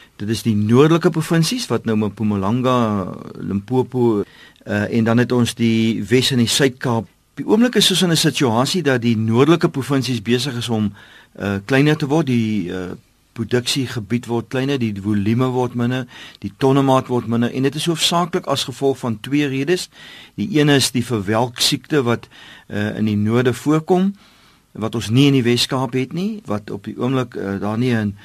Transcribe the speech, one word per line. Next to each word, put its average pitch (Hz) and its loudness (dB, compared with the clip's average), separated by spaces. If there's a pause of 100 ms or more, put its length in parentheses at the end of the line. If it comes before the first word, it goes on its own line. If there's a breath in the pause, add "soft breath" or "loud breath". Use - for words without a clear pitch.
(160 loud breath)
Dit 104 -8
is 107 -4
die 110 2
noordelike 151 4
provinsies 165 0
wat 117 -2
nou 113 0
Mpumalanga, 107 0 (300)
Limpopo, 117 0
uh, - -6
en 113 0
dan 113 4
het 123 2
ons 117 2
die 113 0
Wes- 127 4
en 120 2
die 110 2
Suid-Kaap. 127 0 (320)
Op 143 -10
die - -10
oomblik 240 4
is 202 4
ons 165 0
in 180 2
'n 160 2
situasie 139 0
dat 131 0
die 117 2
noordelike 139 4
provinsies 131 -2
besig 123 -2
is 117 -6
om, 107 0 (460 loud breath)
uh, 98 -2
kleiner 147 2
te 151 -4
word. 143 0
Die, 107 -2
uh, 92 -8 (360)
produksiegebied 120 -4
word 117 -4
kleiner, 135 -2
die 113 -2
volume 107 0
word 123 -2
minder, 123 -2 (320 loud breath)
die 101 -10
tonnemaat 135 4
word 120 -2
minder 117 0
en 127 -2
dit 143 0
is 151 -6
hoofsaaklik 170 -2
as 135 -2
gevolg 135 -2
van 113 -4
twee 147 0
redes. 139 -2 (440 loud breath)
Die 104 -2
een 147 6
is 139 4
die 120 -2
verwelksiekte 120 -2
wat, 117 -2 (400 loud breath)
uh, 107 -4
in 107 -2
die 107 0
noorde 117 2
voorkom, 180 0 (580 soft breath)
wat 107 -6
ons 104 -4
nie 135 6
in 139 4
die 135 2
Wes-Kaap 123 0
het 131 -4
nie, 208 -6
wat 104 -6
op 104 -10
die 107 -10
oomblik, 123 -2
uh, 98 -6
daar 107 -4
nie 123 0
'n 104 -2